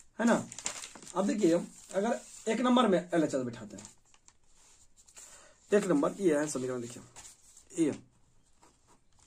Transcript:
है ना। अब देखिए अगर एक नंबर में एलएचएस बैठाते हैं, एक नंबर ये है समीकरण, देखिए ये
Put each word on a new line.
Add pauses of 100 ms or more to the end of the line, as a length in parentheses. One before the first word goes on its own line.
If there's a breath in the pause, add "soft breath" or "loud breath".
(200)
है
ना। (720)
अब
देखिए
अगर (280)
एक
नंबर
में
एलएचएस
बैठाते
हैं, (1900 soft breath)
एक
नंबर
ये
है
समीकरण,
देखिए (760)
ये (1300)